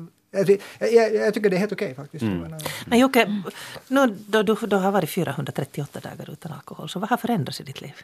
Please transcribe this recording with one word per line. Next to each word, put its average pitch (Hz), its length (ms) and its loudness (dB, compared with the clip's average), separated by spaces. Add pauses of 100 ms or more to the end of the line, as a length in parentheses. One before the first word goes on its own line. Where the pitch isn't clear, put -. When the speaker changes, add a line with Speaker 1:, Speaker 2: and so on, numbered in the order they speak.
(340)
Speaker 1:
att, 190 160 4
jag, 196 100 6 (340)
jag, 220 220 6
jag 214 180 2
tycker 214 160 2
det 185 60 2
är 175 40 2
helt 202 120 0
okej 165 240 -4
faktiskt. 143 260 -14
Speaker 2:
Mm. 107 120 0
Speaker 1:
Jag 85 100 -2
menar 151 180 -12 (260)
Speaker 3:
Men 233 120 4
Jocke, 226 440 4 (440)
nu 254 300 4 (100)
då 214 160 4
du 208 120 2
då 202 220 0
har 190 140 2
varit 185 180 2
fyrahundratrettioåtta 143 880 -4
dagar - 320 -14
utan 156 200 -14
alkohol, - 380 -12
så 175 100 -8
vad 202 100 -4
har 240 80 2
förändrats 226 440 -2
i - 20 -16
ditt 139 180 -12
liv? 143 120 -14 (100)